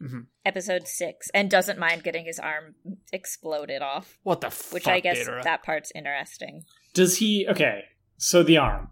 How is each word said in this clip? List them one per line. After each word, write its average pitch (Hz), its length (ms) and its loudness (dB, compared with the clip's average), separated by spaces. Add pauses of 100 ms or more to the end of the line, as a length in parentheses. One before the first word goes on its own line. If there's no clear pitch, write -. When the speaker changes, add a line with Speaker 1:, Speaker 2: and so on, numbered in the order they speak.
Speaker 1:
Mm-hmm. 127 200 -10 (240)
Speaker 2:
Episode 190 420 -2
six, - 480 -8
and 196 160 2
doesn't 190 280 4
mind 170 260 0
getting 165 200 -4
his 165 140 -8
arm 156 380 -6 (360)
exploded 151 720 -6
off. 143 400 -6
Speaker 1:
What 175 200 2
the 127 60 -2 (220)
Speaker 2:
Which 175 140 -6
Speaker 1:
fuck, 190 100 4
Speaker 2:
I 180 60 2
guess 175 260 2
Speaker 1:
Deidara? 123 160 -6
Speaker 2:
that 160 220 -2
part's 156 300 -4
interesting. 143 680 -10 (320)
Speaker 3:
Does 180 240 6
he, 214 300 2
okay, 123 340 2 (340)
so - 280 0
the 160 140 8
arm. 120 340 0